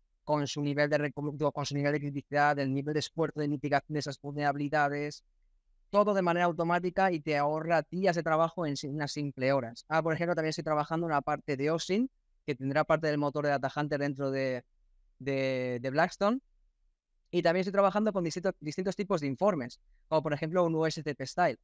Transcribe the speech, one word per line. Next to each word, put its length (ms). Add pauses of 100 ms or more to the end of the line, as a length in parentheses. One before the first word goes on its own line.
(240)
con 240
su 140
nivel 280
de 80
recom-, 540
con 120
su 120
nivel 160
de 80
criticidad, 580
el 160
nivel 180
de 80
esfuerzo 380
de 80
mitigación 480
de 60
esas 200
vulnerabilidades, 1040 (680)
todo 240
de 80
manera 240
automática 640
y 80
te 160
ahorra 540
días 260
de 60
trabajo 420
en 120
si-, 120
unas 240
simple 400
horas. 360
Ah, 140
por 120
ejemplo, 200
también 160
estoy 140
trabajando 420
en 60
la 80
parte 360
de 140
osint, 400 (360)
que 80
tendrá 300
parte 240
del 100
motor 260
de 60
Data 240
Hunter 260
dentro 300
de, 340 (540)
de, 640
de 80
Blackstone. 500 (880)
Y 120
también 180
estoy 120
trabajando 400
con 120
distintos, 360
distintos 360
tipos 240
de 60
informes, 540 (280)
como 140
por 100
ejemplo 320
un 100
U 120
S 160
C 120
P 120
Style. 380